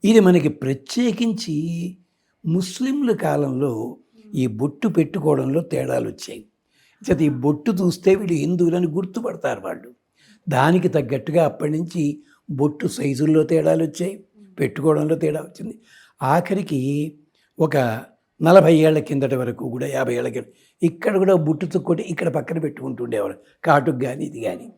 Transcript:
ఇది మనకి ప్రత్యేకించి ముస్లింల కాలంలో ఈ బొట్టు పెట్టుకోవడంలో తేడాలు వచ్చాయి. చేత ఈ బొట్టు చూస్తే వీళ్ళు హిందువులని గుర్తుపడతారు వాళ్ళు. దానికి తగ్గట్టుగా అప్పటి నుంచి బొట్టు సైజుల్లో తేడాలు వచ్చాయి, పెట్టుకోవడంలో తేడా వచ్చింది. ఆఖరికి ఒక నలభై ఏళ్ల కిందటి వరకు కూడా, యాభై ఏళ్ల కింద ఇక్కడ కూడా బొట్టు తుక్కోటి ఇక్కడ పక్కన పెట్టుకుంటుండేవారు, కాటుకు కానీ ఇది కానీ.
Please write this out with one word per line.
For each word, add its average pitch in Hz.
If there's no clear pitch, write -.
ఇది 220
మనకి 180
ప్రత్యేకించి 170
ముస్లింల 233
కాలంలో 139
ఈ 127
బొట్టు 120
పెట్టుకోవడంలో 151
తేడాలు 131
వచ్చాయి. -
చేత 151
ఈ 151
బొట్టు 147
చూస్తే 185
వీళ్ళు 196
హిందువులని 170
గుర్తుపడతారు 180
వాళ్ళు. 82
దానికి 160
తగ్గట్టుగా 147
అప్పటి 151
నుంచి 156
బొట్టు 147
సైజుల్లో 156
తేడాలు 160
వచ్చాయి, 185
పెట్టుకోవడంలో 151
తేడా 151
వచ్చింది. -
ఆఖరికి 151
ఒక 156
నలభై 165
ఏళ్ల 156
కిందటి 139
వరకు 127
కూడా, 127
యాభై 131
ఏళ్ల 123
కింద 120
ఇక్కడ 185
కూడా 190
బొట్టు 160
తుక్కోటి 170
ఇక్కడ 175
పక్కన 156
పెట్టుకుంటుండేవారు, 120
కాటుకు 143
కానీ 135
ఇది -
కానీ. -